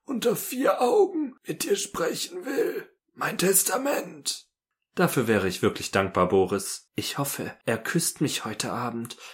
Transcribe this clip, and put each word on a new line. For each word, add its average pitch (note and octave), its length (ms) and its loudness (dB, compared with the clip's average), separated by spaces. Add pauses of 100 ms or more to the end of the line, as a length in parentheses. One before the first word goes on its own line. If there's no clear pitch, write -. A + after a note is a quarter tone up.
unter A#3 320 0
vier - 460 0
Augen D#4 540 4 (100)
mit - 180 -6
dir G3+ 120 2
sprechen - 680 -4
will. - 440 -2 (260)
Mein D#3+ 240 -4
Testament. F#3+ 1080 0 (460)
Dafür D3 320 2
wäre G2+ 220 4
ich F2+ 140 -4
wirklich - 280 0
dankbar, F#2+ 380 2
Boris. F#2+ 680 0
Ich - 220 -4
hoffe, - 480 -6
er A2+ 140 0
küsst - 420 -2
mich - 240 -2
heute G#2+ 280 -6
Abend. A#2 440 -6 (180)